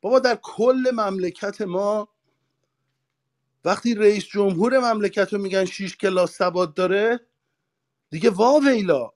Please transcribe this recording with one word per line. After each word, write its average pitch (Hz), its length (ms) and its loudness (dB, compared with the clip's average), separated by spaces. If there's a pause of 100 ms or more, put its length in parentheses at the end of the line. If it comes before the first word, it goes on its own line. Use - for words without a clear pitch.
بابا 240 180 2
در 240 240 2
کل 254 500 0
مملکت 196 680 -4
ما 202 460 -4 (1600)
وقتی 202 300 -2
رئیس 208 300 2
جمهور 202 540 0
مملکت 208 540 -2
رو 208 60 -4
می‌گن 190 260 -2
شیش 185 320 -10
کلاس 185 400 0
سواد 180 380 -2
داره، 202 460 0 (880)
دیگه 160 200 2
واویلا 214 840 2